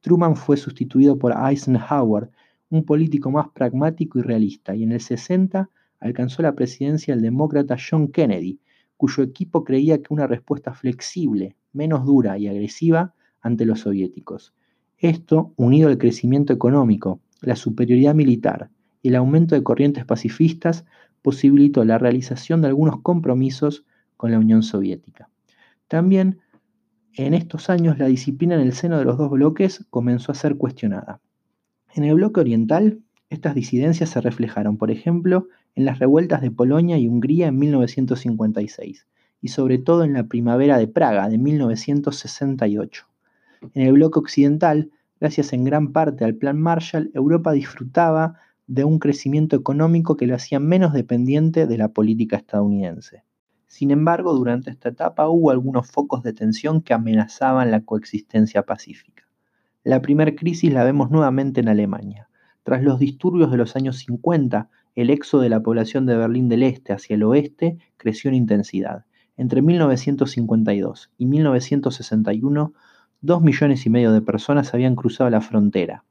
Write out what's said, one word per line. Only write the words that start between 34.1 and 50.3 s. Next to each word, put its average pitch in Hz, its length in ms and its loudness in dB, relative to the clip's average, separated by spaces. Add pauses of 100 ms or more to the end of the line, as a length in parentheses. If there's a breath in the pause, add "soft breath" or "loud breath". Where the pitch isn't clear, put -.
se 123 100 -4
reflejaron, 110 580 -4
por 110 120 -2
ejemplo, 175 580 -2 (260 loud breath)
en 131 100 0
las 131 160 -4
revueltas 151 420 2
de 123 80 -2
Polonia 151 480 2
y 120 80 2
Hungría 135 420 0
en 131 100 -2
mil 147 120 2
novecientos 127 500 0
cincuenta 110 400 -2
y 104 80 -6
seis - 380 -18 (340)
y 113 80 -10
sobre 127 300 0
todo 165 260 2
en 143 100 0
la 120 100 -2
primavera 120 540 2
de 110 100 2
Praga 110 400 0
de 110 100 0
mil 147 200 0
novecientos 139 580 -2
sesenta 135 500 -4
y 104 120 -2
ocho. - 280 -12 (680 soft breath)
En 131 120 2
el 131 60 6
bloque 156 260 6
occidental, 151 720 0 (300 soft breath)
gracias 147 320 -2
en 127 120 -2
gran 143 280 0
parte 151 320 0
al 110 100 0
Plan 143 260 -4
Marshall, 160 540 -2
Europa 160 380 0
disfrutaba 160 840 -2 (300 soft breath)
de 131 180 -2
un 156 140 2
crecimiento 147 580 -2
económico 160 600 0
que 123 100 -2
lo 127 80 0